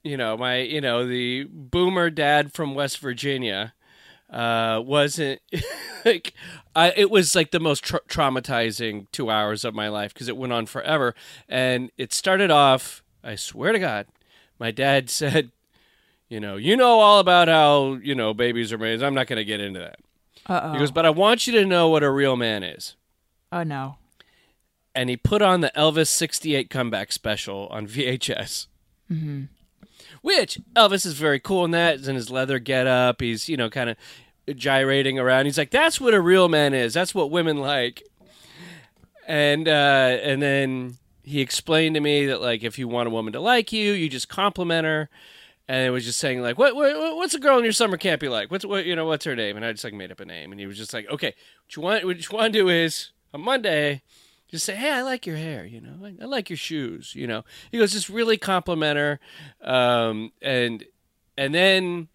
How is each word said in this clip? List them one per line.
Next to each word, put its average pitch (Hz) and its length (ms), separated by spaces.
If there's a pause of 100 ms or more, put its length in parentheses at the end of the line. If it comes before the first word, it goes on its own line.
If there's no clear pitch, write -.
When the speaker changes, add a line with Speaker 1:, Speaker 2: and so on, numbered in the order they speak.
Speaker 1:
you 147 140
know, 117 220
my, 127 220
you 139 200
know, 123 260
the 123 380
boomer 175 640
dad 147 460
from 147 200
West 139 240
Virginia, 123 760 (560)
uh, 113 520
wasn't, 143 580 (320)
<laughs> - 340
like, 180 260 (420)
I, 170 220
it 202 140
was, 190 240
like, 165 160
the 175 100
most 156 240
tra-, - 240
traumatizing 117 1040
two 120 180
hours 107 360
of 113 80
my 107 140
life 104 260
'cause 120 140
it 117 100
went 127 160
on 117 100
forever. 131 500 (320)
And 127 520
it 127 160
started 190 360
off, 139 520 (200)
I 117 120
swear 127 380
to 226 60
God, 117 280 (520)
my 117 120
dad 135 400
<laughs> - 0
said, 143 400 (800)
you 110 100
know, 101 160
"You 139 180
know 240 260
all 208 200
about 175 280
how, 147 540
you 139 120
know, 113 180
babies 117 400
are 117 60
made. 113 240
I'm 139 120
not 131 120
gonna 113 180
get 104 160
into 98 200
that." - 180 (480)
Speaker 2:
Uh-oh. 175 260
Speaker 1:
He 147 60
goes, 143 120
"But 165 140
I 165 60
want 202 360
you 247 140
to 196 60
know 175 240
what 156 120
a 143 80
real 135 260
man 113 260
is." - 340 (560)
Speaker 2:
Oh, 175 100
no. 139 340 (1000)
Speaker 1:
And 127 140
he 123 80
put 208 260
on 185 200
the 143 140
Elvis 156 320
sixty-eight 151 640
comeback 110 420
special 98 580
on 107 160
V 117 180
H 127 260
S. - 360 (440)
Speaker 2:
Mm-hmm. 147 340 (760)
Speaker 1:
Which, 302 360 (160)
Elvis 202 320
is 165 80
very 143 260
cool 185 240
in 165 60
that. 170 280
He's 135 100
in 135 80
his 113 140
leather 131 280
getup. 127 640
He's, 117 260
you 156 80
know, 117 140
kinda 120 260 (580)
gyrating 135 640
around. 131 280
He's 143 100
like, 147 140
"That's 311 300
what 247 140
a 202 60
real 180 300
man 147 240
is. 120 200
That's 175 200
what 156 160
women 160 280
like." 131 440 (1200)
And, 151 420
uh, 139 540
and 139 200
then 131 540 (260)
he 143 180
explained 160 540
to 151 60
me 147 260
that, 131 140
like, 117 240
if 110 140
you 127 100
want 120 180
a 117 40
woman 110 240
to 127 60
like 233 320
you, 214 200
you 175 160
just 131 200
compliment 180 560
her. 156 240 (640)
And 131 160
it 127 40
was 123 160
just 120 120
saying, 131 220
like, 123 160
"What, 254 180
what, 285 220 (200)
what's 349 180
a 320 40
girl 269 200
in 240 60
your 220 100
summer 196 240
camp 170 240
be 147 80
like? 110 200
What's, 190 140
what, 196 220
you 175 100
know, 160 80
what's 156 220
her 139 100
name?" 104 200
And 107 100
I 117 60
just, 107 120
like, 113 80
made 95 180
up 92 80
a 95 60
name. 85 260
And 98 80
he 101 80
was 98 120
just 110 160
like, 110 160
"Okay, 139 240 (320)
what - 100
you 151 60
want, 185 240
what 180 100
you 170 200
wanna 220 120
do 202 220
is 165 400 (240)
on 147 80
Monday, 170 580 (500)
just 165 140
say, 196 100
'Hey, 247 160
I 254 120
like 254 240
your 165 100
hair, 151 300
you 117 120
know, 131 140 (100)
I, 196 200
I - 20
like 247 240
your 170 80
shoes,' 135 580
you 131 120
know." 117 180 (260)
He 233 60
goes, 208 160
"Just 202 160
really 220 300
compliment 165 580
her." 147 240 (400)
Um, 117 800
and, 120 440 (520)
and 139 180
then 180 600